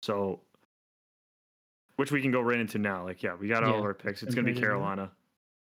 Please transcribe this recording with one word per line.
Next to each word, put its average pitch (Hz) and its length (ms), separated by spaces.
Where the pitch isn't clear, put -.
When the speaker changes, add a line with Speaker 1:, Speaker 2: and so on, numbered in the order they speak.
Speaker 1:
So, 101 380
which 139 160
we 139 80
can 131 100
go 127 80
right 120 220
into 110 180
now. 98 240
Like, 92 180
yeah, 92 140
we 101 140
got 113 160
all 110 60
Speaker 2:
Yeah, 110 80
Speaker 1:
of 104 40
our 101 100
picks. - 300
It's 123 100
Speaker 2:
I'm 120 100
Speaker 1:
gonna - 20
be 123 60
Speaker 2:
ready 123 100
to - 0
go. 113 60
Speaker 1:
Carolina. 98 440